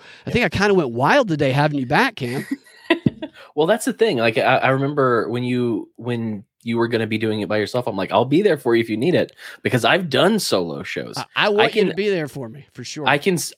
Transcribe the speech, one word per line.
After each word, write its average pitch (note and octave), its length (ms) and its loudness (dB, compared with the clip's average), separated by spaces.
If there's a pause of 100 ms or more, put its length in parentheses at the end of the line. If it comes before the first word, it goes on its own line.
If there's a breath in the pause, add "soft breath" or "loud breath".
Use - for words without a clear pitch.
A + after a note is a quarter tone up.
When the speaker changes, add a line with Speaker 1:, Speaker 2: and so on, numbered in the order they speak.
(260 loud breath)
Speaker 1:
I C3+ 40 -6
think A3+ 160 2
I - 20 -2
kinda G3+ 240 2
went E3 200 2
wild G3 360 2
today C#3+ 240 0
having C#3+ 260 0
you C3 80 -4
back, G3+ 300 0
Cam. C3 340 -6
Speaker 2:
<laughs> C#4 60 -6 (960 loud breath)
Well, D3+ 120 2
that's A3 180 2
the - 80 -2
thing. G#3+ 260 0
Like, A#2 200 2
I, A#2 200 4
I B2 100 2
remember C3+ 600 2
when B2 140 -4
you, B2 540 -2
when A2+ 480 -6 (180)
you A#2 140 -4
were A#2 100 2
gonna A2+ 220 -2
be G#2+ 100 -2
doing G#2+ 220 -2
it G2+ 80 -4
by G#2+ 100 0
yourself, G#2+ 300 -2
I'm G2+ 80 -4
like, F#2 160 -4
"I'll G#2+ 120 4
be C#3 160 2
there G3 160 2
for B2 200 0
you A#2 40 4
if A2+ 80 -2
you A2 80 -2
need D3+ 200 0
it," F#2+ 160 0 (300 loud breath)
because A#2 220 0
I've E3 240 2
done D#3 300 2
solo E2+ 460 -2
shows. - 340 -10
Speaker 1:
I, C3 60 -6 (100)
I E3+ 140 0
want G#3 120 2
Speaker 2:
I A3+ 40 4
Speaker 1:
you A3 200 0
to F3+ 60 2
Speaker 2:
can, E3 60 -8
Speaker 1:
be G#3 120 -2
there E3+ 200 -2
for B2+ 200 -12
me, C#3+ 240 -18
for B2+ 120 -16
sure. D3 220 -10
Speaker 2:
I C#3 120 4
can F3+ 160 2
s-, - 240 -4